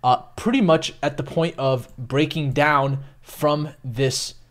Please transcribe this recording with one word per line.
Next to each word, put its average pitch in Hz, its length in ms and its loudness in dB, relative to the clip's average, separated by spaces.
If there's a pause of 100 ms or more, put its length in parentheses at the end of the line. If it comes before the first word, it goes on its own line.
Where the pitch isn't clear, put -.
uh, 127 140 4 (180)
pretty 247 240 0
much 160 420 2
at 143 140 -2
the - 80 -6
point 165 340 -2
of 131 400 -2
breaking 143 540 -2
down 139 480 2 (220)
from 151 480 -2 (160)
this 127 480 -2 (180)